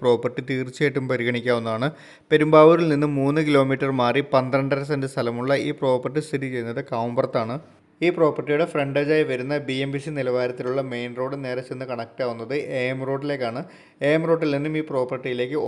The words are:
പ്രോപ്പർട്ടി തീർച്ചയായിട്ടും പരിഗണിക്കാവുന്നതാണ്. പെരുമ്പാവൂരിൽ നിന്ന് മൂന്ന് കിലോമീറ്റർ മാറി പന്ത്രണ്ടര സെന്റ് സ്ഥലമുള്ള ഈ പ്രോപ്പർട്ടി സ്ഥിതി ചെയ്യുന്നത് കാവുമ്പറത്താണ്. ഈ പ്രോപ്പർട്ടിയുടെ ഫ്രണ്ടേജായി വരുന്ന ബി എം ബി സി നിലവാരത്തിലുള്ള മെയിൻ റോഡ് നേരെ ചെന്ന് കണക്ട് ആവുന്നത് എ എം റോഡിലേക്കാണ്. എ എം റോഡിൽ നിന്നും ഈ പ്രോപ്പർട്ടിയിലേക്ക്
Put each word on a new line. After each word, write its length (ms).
പ്രോപ്പർട്ടി 480
തീർച്ചയായിട്ടും 600
പരിഗണിക്കാവുന്നതാണ്. 800
പെരുമ്പാവൂരിൽ 640
നിന്ന് 160
മൂന്ന് 300
കിലോമീറ്റർ 420
മാറി 200
പന്ത്രണ്ടര 560
സെന്റ് 240
സ്ഥലമുള്ള 400
ഈ 20
പ്രോപ്പർട്ടി 480
സ്ഥിതി 240
ചെയ്യുന്നത് 300
കാവുമ്പറത്താണ്. 640
ഈ 20
പ്രോപ്പർട്ടിയുടെ 460
ഫ്രണ്ടേജായി 560
വരുന്ന 240
ബി 160
എം 100
ബി 100
സി 140
നിലവാരത്തിലുള്ള 640
മെയിൻ 260
റോഡ് 260
നേരെ 240
ചെന്ന് 220
കണക്ട് 340
ആവുന്നത് 300
എ 20
എം 160
റോഡിലേക്കാണ്. 520
എ 100
എം 120
റോഡിൽ 260
നിന്നും 240
ഈ 120
പ്രോപ്പർട്ടിയിലേക്ക് 760